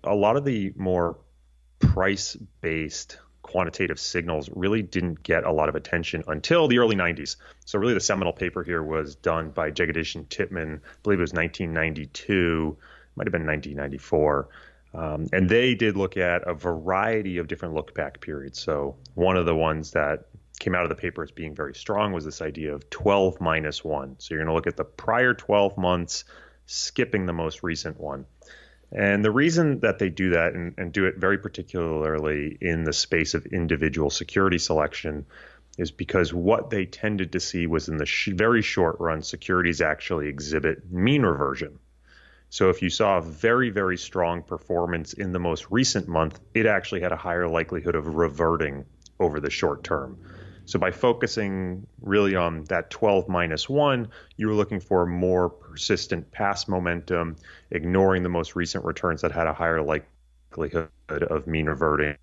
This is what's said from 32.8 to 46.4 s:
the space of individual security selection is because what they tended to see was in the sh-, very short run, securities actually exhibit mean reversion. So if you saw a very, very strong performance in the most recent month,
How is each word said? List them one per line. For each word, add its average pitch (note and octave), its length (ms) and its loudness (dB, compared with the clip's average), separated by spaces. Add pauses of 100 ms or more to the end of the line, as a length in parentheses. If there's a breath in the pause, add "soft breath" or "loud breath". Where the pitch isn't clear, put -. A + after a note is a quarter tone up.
the D#2 100 0
space - 400 0
of D#2 120 -2
individual D#2+ 640 0
security F#2+ 500 2
selection D2+ 640 -2 (520 loud breath)
is E2+ 140 -4
because E2+ 420 0
what G2 360 2
they G2 160 -2
tended F#2+ 460 -4
to F2+ 80 -2
see E2+ 260 -2
was D#2+ 220 0
in D#2+ 80 -4
the D2+ 100 -2
sh-, - 280 -2
very A2 280 4
short E2+ 380 2
run, D#2+ 220 -2
securities F2 580 0
actually D#2 480 0
exhibit D2+ 640 -2
mean A#2+ 300 4
reversion. C#2+ 580 0 (720 soft breath)
So F#2+ 200 4
if F2+ 120 2
you F#2 80 2
saw G2 280 4
a E2+ 40 2
very, A2+ 480 2
very F#2+ 280 0
strong F2 460 0
performance F2 720 -2
in F#2+ 180 -4
the F2+ 80 -2
most E2 320 -2
recent A2+ 380 2
month, D#2+ 280 2 (160)